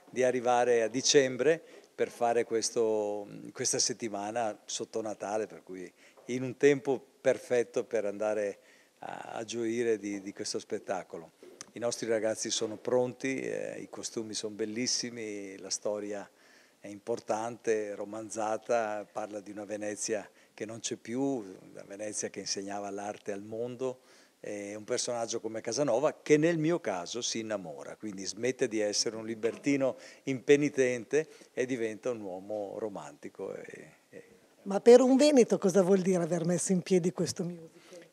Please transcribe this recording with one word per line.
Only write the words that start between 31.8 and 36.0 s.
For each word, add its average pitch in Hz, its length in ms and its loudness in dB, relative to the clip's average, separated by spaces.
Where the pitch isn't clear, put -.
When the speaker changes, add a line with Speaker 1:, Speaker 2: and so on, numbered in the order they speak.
Speaker 1:
un 113 120 -6
uomo 98 560 -6
romantico. 98 760 -8
E, - 380 -14
e - 160 -20
Speaker 2:
Ma 196 180 -2
per 240 220 12
un 262 160 6
veneto 262 400 8
cosa 190 240 4
vuol 190 180 6